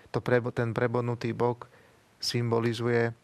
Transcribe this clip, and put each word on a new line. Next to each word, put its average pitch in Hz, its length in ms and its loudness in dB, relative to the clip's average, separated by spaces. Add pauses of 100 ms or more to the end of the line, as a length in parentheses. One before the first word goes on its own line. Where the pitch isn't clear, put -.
(140)
to 120 80 -2
prebo-, 123 320 2
ten 120 160 0
prebodnutý 120 640 -2
bok 120 320 0 (560)
symbolizuje 117 920 0 (120)